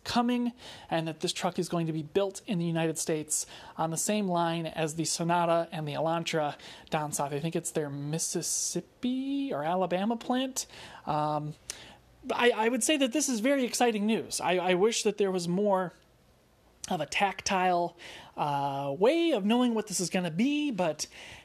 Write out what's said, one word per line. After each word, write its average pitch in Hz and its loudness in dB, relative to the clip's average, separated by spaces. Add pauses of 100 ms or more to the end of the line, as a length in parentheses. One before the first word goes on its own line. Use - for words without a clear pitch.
coming 240 2 (400)
and 165 0
that 156 -6
this 180 0
truck - -2
is 180 0
going 170 0
to 160 -2
be 156 -4
built 196 0
in 185 0
the 170 0
United 165 0
States 156 -2 (320)
on 165 0
the 160 -4
same 208 0
line 170 0
as 160 -2
the 165 -2
Sonata 170 2
and 156 -6
the 147 -6
Elantra 156 0 (340)
down 151 -2
south. 143 -2
I 143 -2
think 165 -2
it's 165 -4
their 151 -2
Mississippi 247 -4
or 143 -2
Alabama 185 0
plant. 254 -2 (420)
Um, 151 0 (800)
I, 240 6
I 220 2
would 240 0
say 311 2
that 269 2
this 294 0
is 233 0
very 269 2
exciting 220 2
news. 214 0
I, 175 4
I 180 2
wish 208 4
that 202 2
there 196 2
was 180 -2
more 185 2 (960)
of 175 -2
a 147 0
tactile, 180 2 (400)
uh, 143 -2
way 320 4
of 202 2
knowing 240 2
what 214 -2
this 175 -4
is 175 -2
gonna 180 0
be, 285 0
but 175 -2 (400)